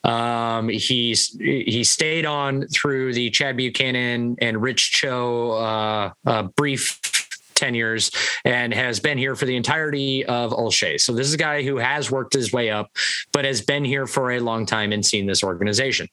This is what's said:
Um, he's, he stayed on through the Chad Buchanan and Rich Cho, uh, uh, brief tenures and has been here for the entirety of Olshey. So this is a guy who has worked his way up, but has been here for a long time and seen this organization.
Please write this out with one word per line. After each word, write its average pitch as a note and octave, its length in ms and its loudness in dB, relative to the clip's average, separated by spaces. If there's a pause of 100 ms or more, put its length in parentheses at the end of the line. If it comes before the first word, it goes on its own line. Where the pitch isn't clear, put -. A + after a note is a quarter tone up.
Um, A#2 640 0
he's, A#2 680 0
he A#2+ 440 0
stayed D#3 420 2
on C#3 420 0
through C3 460 0
the A#2+ 180 0
Chad C3+ 260 0
Buchanan B2 840 0
and A2+ 200 0
Rich A#2+ 300 0
Cho, A#2+ 600 0
uh, G#2+ 600 0 (140)
uh, A2 180 2 (120)
brief C#3 440 0 (560)
tenures A2+ 560 0 (340)
and B2 280 2
has A#2+ 260 0
been D3 180 0
here C3 180 0
for C#3+ 100 0
the B2+ 100 0
entirety C#3 720 0
of A#2+ 260 0
Olshey. G#2 480 0
So - 140 2
this B2+ 140 0
is D3 60 2
a D#3 40 -2
guy D3 260 0
who C3+ 140 -2
has B2 340 0
worked C3 220 -2
his B2 200 0
way A#2+ 160 2
up, G#2+ 220 -2 (420)
but C#3+ 100 2
has C3+ 180 0
been C#3+ 220 0
here C3+ 240 0
for B2+ 240 0
a B2 80 0
long A2+ 260 0
time G#2+ 280 2
and G#2 120 0
seen G2+ 200 2
this G2 180 2
organization. G#2 680 0